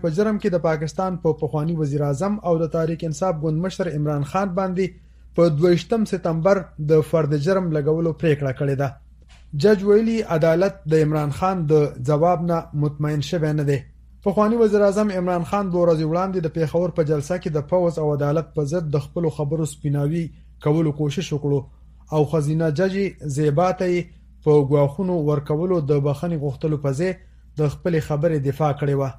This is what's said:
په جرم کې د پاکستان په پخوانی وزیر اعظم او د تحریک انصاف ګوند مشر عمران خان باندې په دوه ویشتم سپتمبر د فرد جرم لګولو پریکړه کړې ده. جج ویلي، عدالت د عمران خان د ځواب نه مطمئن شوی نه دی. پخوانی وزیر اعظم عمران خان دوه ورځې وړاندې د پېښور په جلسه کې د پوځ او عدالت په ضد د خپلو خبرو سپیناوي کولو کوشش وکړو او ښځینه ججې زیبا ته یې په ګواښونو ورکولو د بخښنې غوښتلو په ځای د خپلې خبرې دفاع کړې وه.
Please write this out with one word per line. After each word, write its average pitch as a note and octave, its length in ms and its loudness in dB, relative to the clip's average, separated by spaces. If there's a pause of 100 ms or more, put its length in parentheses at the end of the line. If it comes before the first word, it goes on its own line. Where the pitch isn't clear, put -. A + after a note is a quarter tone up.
په E3+ 140 0
جرم G#3+ 220 0
کې G#3+ 160 -2
د E3+ 100 0
پاکستان D#3+ 580 -2
په D#3 180 0
پخوانی D#3 380 -2
وزیر D3 280 -2
اعظم F3+ 300 -2 (100)
او F3 140 2
د D#3+ 140 -2
تحریک E3 320 -2
انصاف E3+ 360 -2
ګوند D#3+ 220 -2
مشر F#3 320 -4
عمران D3 340 -2
خان F#3+ 280 -2
باندې F#3+ 260 -2 (500)
په E3+ 220 4
دوه F3 160 4
ویشتم G#3+ 380 0
سپتمبر F3 520 2 (300)
د D#3 180 6
فرد D3+ 260 2 (100)
جرم F#3+ 280 2
لګولو D#3 460 0
پریکړه C#3+ 380 0
کړې C#3 220 0
ده. C#3 80 -2 (720)
جج G3+ 280 4
ویلي، A3+ 280 4 (200)
عدالت E3+ 440 2 (120)
د D#3 120 4
عمران D3+ 360 0
خان F#3 220 0 (100)
د D3+ 120 6 (240)
ځواب E3 400 2
نه E3 140 0 (220)
مطمئن D3 440 -2
شوی D#3 300 0
نه C#3+ 100 -2
دی. C#3+ 80 2 (480)
پخوانی G#3+ 380 2
وزیر G#3 240 4
اعظم G3+ 320 2
عمران F3+ 320 0
خان G3+ 200 0
دوه F3 120 2
ورځې D#3+ 240 2
وړاندې F#3 340 -2
د D#3+ 160 -2
پېښور E3+ 400 0
په D#3 140 0
جلسه D3+ 300 -2
کې F#3 160 -6
د - 20 0 (100)
پوځ F3 320 2
او D3+ 140 0
عدالت D3 400 0
په C#3+ 160 -2
ضد E3 240 -2
د C#3+ 140 -2
خپلو E3 280 -2
خبرو D3+ 380 -2
سپیناوي D3 500 -2 (380)
کولو D3+ 400 2
کوشش D3 300 -2
وکړو C#3+ 280 0 (540)
او D3+ 60 4 (100)
ښځینه D#3+ 360 0 (100)
ججې F#3+ 280 0 (320)
زیبا D3+ 320 2 (100)
ته F#3+ 140 -2
یې F3 80 0 (420)
په D#3 80 4 (200)
ګواښونو D3 440 0 (140)
ورکولو D3+ 500 0
د C#3+ 260 0
بخښنې D#3+ 380 -2
غوښتلو D3+ 400 -4
په C#3 160 0
ځای F#3 140 -2 (460)
د D3+ 140 2
خپلې E3+ 340 -2
خبرې D3+ 300 0 (100)
دفاع C#3+ 320 0
کړې C#3+ 200 0
وه. C3+ 200 -2